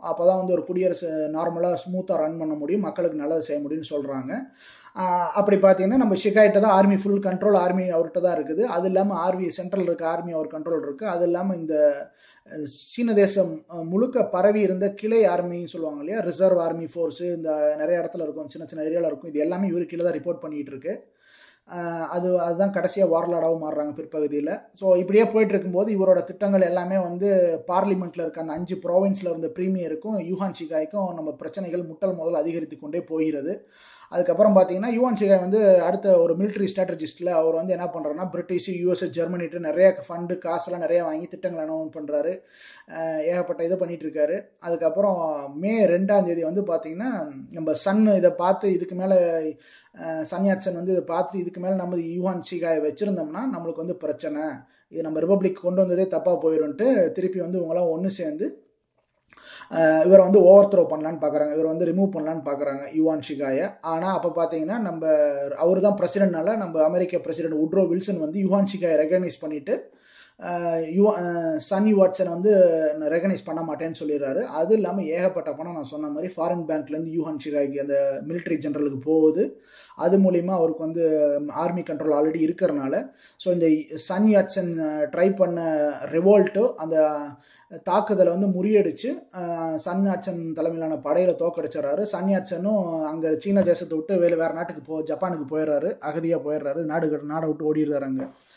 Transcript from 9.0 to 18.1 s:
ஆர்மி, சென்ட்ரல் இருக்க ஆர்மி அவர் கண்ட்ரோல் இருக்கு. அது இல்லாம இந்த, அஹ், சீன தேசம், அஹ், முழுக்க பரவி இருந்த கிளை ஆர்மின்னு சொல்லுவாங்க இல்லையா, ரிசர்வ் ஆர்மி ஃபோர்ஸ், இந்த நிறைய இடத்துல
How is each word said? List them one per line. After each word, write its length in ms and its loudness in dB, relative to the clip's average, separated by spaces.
ஆர்மி, 320 0
சென்ட்ரல் 360 -4
இருக்க 220 -2
ஆர்மி 240 -4
அவர் 160 -4
கண்ட்ரோல் 360 -4
இருக்கு. 220 -8
அது 180 0
இல்லாம 300 0
இந்த, 220 -4
அஹ், 180 -10
சீன 320 -2
தேசம், 400 4
அஹ், 180 -10
முழுக்க 420 2
பரவி 320 2
இருந்த 340 0
கிளை 320 2
ஆர்மின்னு 460 -2
சொல்லுவாங்க 280 -8
இல்லையா, 200 -6
ரிசர்வ் 400 2
ஆர்மி 260 -2
ஃபோர்ஸ், 440 -6
இந்த 180 -6
நிறைய 200 0
இடத்துல 260 -4